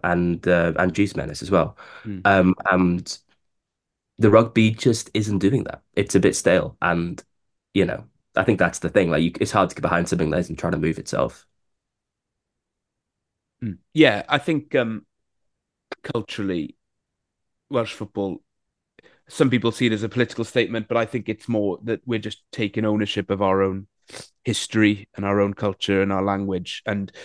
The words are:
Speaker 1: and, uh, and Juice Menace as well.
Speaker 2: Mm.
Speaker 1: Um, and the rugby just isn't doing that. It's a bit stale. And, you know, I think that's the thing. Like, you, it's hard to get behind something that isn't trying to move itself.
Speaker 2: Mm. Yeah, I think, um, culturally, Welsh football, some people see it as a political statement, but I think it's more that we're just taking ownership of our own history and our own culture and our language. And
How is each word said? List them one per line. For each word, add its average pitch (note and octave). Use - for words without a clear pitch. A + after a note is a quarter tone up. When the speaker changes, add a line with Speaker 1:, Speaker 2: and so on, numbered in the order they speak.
Speaker 1:
and, F2
uh, E2+
and F2+
Juice G2+
Menace -
as -
well. F2
Speaker 2:
Mm. G2
Speaker 1:
Um, F#2+
and F2+
the A2+
rugby A2
just A2+
isn't G#2
doing F#2+
that. -
It's G2+
a F#2+
bit -
stale. -
And, E2+
you F#2+
know, -
I -
think G#2+
that's F2
the E2+
thing. F2
Like, D#2
you, E2+
it's F#2+
hard F#2+
to -
get -
behind E2+
something E2+
that D#2
isn't F2
trying E2+
to D#2+
move D#2
itself. -
Speaker 2:
Mm. G#2+
Yeah, C3
I C#3+
think, -
um, A2+
culturally, G2
Welsh A#2+
football, -
some C#3
people A2+
see B2+
it A2
as G#2+
a A2+
political A#2
statement, A2+
but A#2+
I A#2
think A2+
it's G#2+
more G#2
that A2
we're A#2+
just G#2+
taking A2
ownership G#2+
of G2
our F#2+
own G2
history G#2
and G2
our G2+
own G2+
culture G2
and G2
our F#2+
language. G2
And G2+